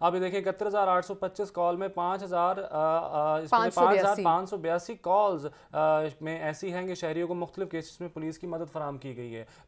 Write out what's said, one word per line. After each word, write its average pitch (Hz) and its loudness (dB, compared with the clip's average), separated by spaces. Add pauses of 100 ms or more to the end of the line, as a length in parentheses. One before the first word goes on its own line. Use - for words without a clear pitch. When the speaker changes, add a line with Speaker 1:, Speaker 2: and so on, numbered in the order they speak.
Speaker 1:
आप 170 4
ये 185 0
देखें, 185 0
इकहत्तर 190 -2
हज़ार 202 2
आठ 180 4
सौ 196 -8
पच्चीस 190 -6
कॉल 175 0
में 190 -6
पाँच 185 -2
हज़ार, 185 2
अ, - -6
अ, 156 0
इसमें 226 4
Speaker 2:
पाँच 226 0
सौ 175 4
बयासी। 190 6
Speaker 1:
पाँच 202 4
हज़ार 202 -2
पाँच 175 2
सौ 208 -6
बयासी 175 -2
कॉल्स, 185 2
अ, 147 -4 (720)
में 160 -6
ऐसी 156 -6
हैं 180 -6
कि 180 -4
शहरियों 170 -4
को 175 -4
मुख्तलिफ 175 -6
केसेस 160 -8
में 175 -8
पुलिस 160 -8
की 180 -12
मदद 165 -6
फराहम 147 -8
की 131 -12
गई 120 -10
है। 113 -12 (200)